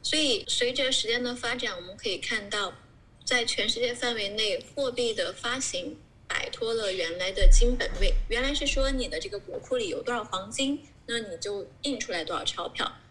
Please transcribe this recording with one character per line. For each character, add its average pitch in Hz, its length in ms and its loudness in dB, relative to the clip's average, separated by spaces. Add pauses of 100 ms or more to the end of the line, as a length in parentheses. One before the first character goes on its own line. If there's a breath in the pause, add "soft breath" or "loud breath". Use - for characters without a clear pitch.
所 - 160 0
以 277 300 2
随 247 260 0
着 269 200 0
时 220 160 0
间 240 120 2
的 247 140 -2
发 247 220 -4
展， 233 180 -4
我 175 60 -10
们 185 160 -14
可 - 120 -6
以 185 100 -4
看 190 300 -4
到 202 240 -2 (520)
在 247 200 2
全 208 240 -2
世 226 120 0
界 240 120 0
范 240 220 -2
围 208 140 -4
内， 208 440 -2
货 269 200 -2
币 240 200 0
的 180 200 -2
发 247 260 -4
行 262 380 -4 (320)
摆 - 220 -2
脱 226 220 -4
了 214 200 -2
原 170 260 -2
来 185 140 -2
的 190 160 10
金 247 280 10
本 - 140 -2 (100)
位。 - 140 6 (140)
原 226 120 0
来 277 140 0
是 294 100 -2
说 269 280 2
你 254 160 -2
的 - 100 -6
这 196 100 -8
个 202 120 -8
国 - 180 -10
库 - 180 -4
里 220 120 -2
有 - 120 -4
多 240 140 -4
少 233 80 -2
黄 190 260 -6
金， 277 300 -2 (280 loud breath)
那 233 120 -2
你 202 220 -6
就 202 280 -6 (140)
印 269 160 -2
出 - 140 -6
来 170 120 -2
多 175 120 -4
少 - 80 -6
钞 - 240 -4
票。 - 240 -4 (180)